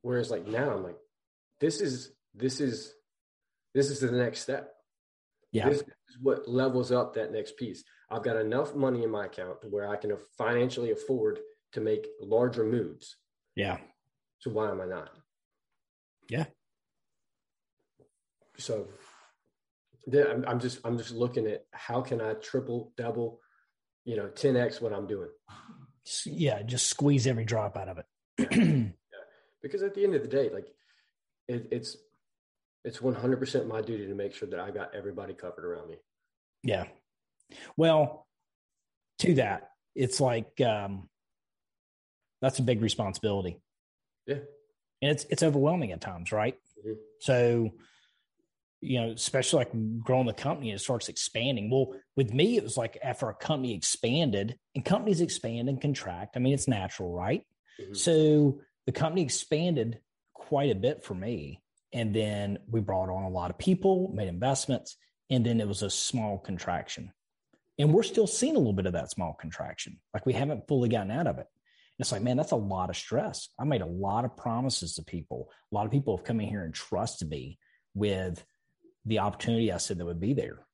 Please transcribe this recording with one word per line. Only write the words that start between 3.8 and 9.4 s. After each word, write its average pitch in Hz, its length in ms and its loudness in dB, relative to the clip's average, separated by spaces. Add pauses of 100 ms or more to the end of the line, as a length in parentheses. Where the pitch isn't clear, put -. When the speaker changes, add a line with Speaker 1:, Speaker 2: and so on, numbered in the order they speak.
Speaker 1:
is 135 120 -4
the 120 100 2
next 123 300 2
step." - 340 -6 (760)
Speaker 2:
Yeah. 110 160 2
Speaker 1:
This 147 120 4
is - 420 -14
what 131 260 2
levels 123 440 2
up 123 240 2
that 110 160 -2
next 107 260 -6
piece. 104 260 -8 (280)
I've 110 100 -4
got 113 140 0
enough 113 400 0
money 131 280 2
in 113 60 0
my 104 160 -2
account 90 380 -10